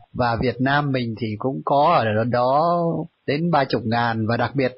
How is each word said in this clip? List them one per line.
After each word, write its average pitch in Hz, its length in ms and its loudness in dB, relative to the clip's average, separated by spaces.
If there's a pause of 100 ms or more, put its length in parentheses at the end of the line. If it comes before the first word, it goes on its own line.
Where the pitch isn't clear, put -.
(180)
và 117 240 0
Việt 123 200 -2
Nam 143 300 0
mình 120 300 -2
thì 113 60 -2 (100)
cũng 135 280 -4
có 147 380 4 (140)
ở 113 60 2
đó 123 400 2 (640)
đến 160 240 -2
ba 139 140 2
chục 123 200 -2
ngàn, 113 440 0
và 117 80 0
đặc 120 180 -2
biệt, 127 220 0